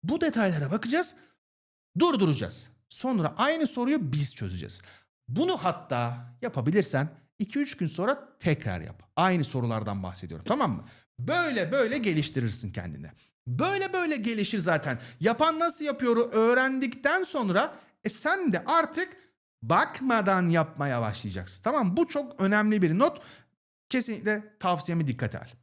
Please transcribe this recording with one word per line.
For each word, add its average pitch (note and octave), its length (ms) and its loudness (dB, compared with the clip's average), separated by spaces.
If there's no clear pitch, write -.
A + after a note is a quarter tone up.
Bu A#3 180 0
detaylara F#3+ 500 0
bakacağız, B3 440 0
durduracağız. F3+ 680 2
Sonra G3+ 480 -2
aynı D4+ 300 2
soruyu A#3+ 460 0
biz C#3+ 220 -2
çözeceğiz. F2+ 460 -8
Bunu D#4+ 280 0
hatta - 840 -2
yapabilirsen D3+ 680 0
iki G#3 200 -4
üç C#4+ 180 -2
gün F3 100 -2
sonra G#3 520 -4
tekrar G#2+ 420 0
yap. - 220 -14
Aynı F3 280 4
sorulardan A2 580 -2
bahsediyorum, F2+ 460 -10
tamam A#3 240 2
mı? E2+ 120 -6
Böyle B3 540 0
böyle C4 260 2
geliştirirsin C#3 760 -2
kendini. D#2 340 -8
Böyle F#4 460 -2
böyle E4+ 240 0
gelişir A3 420 -2
zaten. D#3 420 0
Yapan D4 380 2
nasıl E4 260 0
yapıyor A#3+ 480 0
öğrendikten C4 920 2
sonra, B3 520 0
e, A3 40 -2
sen D#4+ 440 0
de F3+ 140 0
artık E4 500 0
bakmadan G3 840 2
yapmaya D3+ 520 2
başlayacaksın. G2+ 600 -6
Tamam B3 260 2
mı? F3+ 80 0
Bu E4+ 120 2
çok C#4+ 320 -6
önemli G#3 420 2
bir E3+ 160 4
not. C#4+ 240 2
Kesinlikle G#3+ 720 -2
tavsiyemi E3+ 460 0
dikkate A#2+ 320 -4
al. - 100 -14